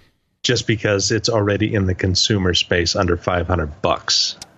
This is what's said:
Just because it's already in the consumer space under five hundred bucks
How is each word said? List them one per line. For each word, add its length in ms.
Just 240
because 420
it's 200
already 440
in 140
the 80
consumer 580
space 420
under 220
five 300
hundred 340
bucks 540